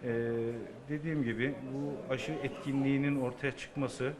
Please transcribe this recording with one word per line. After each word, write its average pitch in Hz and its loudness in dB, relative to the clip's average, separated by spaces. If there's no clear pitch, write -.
E, 120 0
dediğim 151 0
gibi 117 2
bu 139 -2
aşı 131 -2
etkinliğinin 139 2
ortaya 127 0
çıkması 135 -2